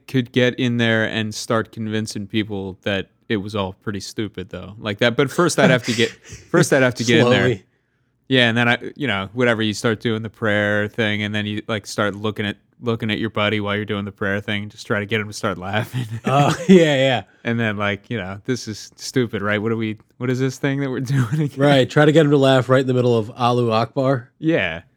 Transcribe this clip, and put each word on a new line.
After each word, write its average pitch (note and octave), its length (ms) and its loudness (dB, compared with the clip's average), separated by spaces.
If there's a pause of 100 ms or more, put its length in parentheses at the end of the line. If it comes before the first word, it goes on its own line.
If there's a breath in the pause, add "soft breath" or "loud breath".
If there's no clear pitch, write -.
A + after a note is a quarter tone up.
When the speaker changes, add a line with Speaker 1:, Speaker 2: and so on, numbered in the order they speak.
Speaker 1:
could B2 240 -2
get B2 280 2
in A#2+ 180 0
there A2+ 280 2
and G#2+ 280 -4
start A2 380 -2
convincing G#2+ 560 -6
people G2+ 560 -4
that G2 260 -4 (180)
it A2+ 100 0
was G2+ 180 -6
all F#2+ 180 -4
pretty G2 260 -8
stupid, G2 500 -10
though, F2+ 280 -14
like G#2+ 220 -6
that. A#2+ 160 4
But C#3 160 0
first, F3 280 0
I'd C3 120 6
have B2 140 2
to B2 80 -2
get, A#2 160 2
Speaker 2:
<laughs> - 420 -20
Speaker 1:
first E3 200 2
I'd C#3 120 6
have B2 120 2
to B2 80 -4
get A#2 160 4
in A#2 100 4
there. B2 160 4
Speaker 2:
Slowly. A2+ 200 -2 (640)
Speaker 1:
Yeah, B2+ 180 4
and A2+ 100 0
then A#2+ 120 2
I, B2 80 2 (180)
you C#3 120 -6
know, G2+ 260 -2
whatever, A#2+ 300 0
you G#2+ 100 -2
start A2 280 -2
doing A2 200 -2
the A2 80 -10
prayer G#2 580 0
thing, G#2 360 -2
and G#2 100 -4
then G#2 140 -4
you, G#2 200 -6
like, A2 200 -6
start G#2 280 -2
looking G#2 300 -6
at, G2+ 120 -6 (220)
looking A2+ 320 -4
at G#2 60 -2
your G#2+ 140 -4
buddy G#2+ 280 0
while G2+ 160 -4
you're G#2 100 -4
doing G#2 200 -6
the G2 60 -10
prayer G2+ 280 -4
thing, G#2 300 -6
just - 180 -20
try G#2+ 120 -2
to G2+ 80 -6
get A2 120 -2
him G#2 80 -6
to G#2+ 60 -14
start F#2+ 240 -6
laughing. G#2+ 480 -4 (100)
<laughs> - 100 -12
Speaker 2:
Oh, C#3+ 300 2 (140)
yeah, E3 260 8
yeah. C3 280 2 (200)
Speaker 1:
And A#2 160 -2
then, G#2+ 160 -2
like, G2+ 340 -4
you A#2+ 80 -6
know, F#2+ 280 -8
"This B2+ 220 -4
is - 280 -12
stupid, A2+ 460 -4
right? G#2 180 0
What A2+ 120 -2
are A2+ 60 -2
we, A2 200 -6 (200)
what B2 120 -4
is B2+ 100 -2
this C3 200 -2
thing C#3 220 -2
that C3+ 100 -4
we're A#2+ 80 -4
<laughs> - 20 -4
doing C3+ 400 0
again?" C#3 180 -4
Speaker 2:
Right, C#3 300 6
try D3+ 160 4
to D3+ 60 6
get D#3 120 6
him C#3+ 80 2
to D3 60 6
laugh C3 320 4
right C3 120 6
in C3 60 -4
the C3 60 2
middle B2 240 4
of A2 140 -2
Allahu A#2+ 400 0
Akbar. B2 680 0
Speaker 1:
Yeah, G2+ 460 -2 (140)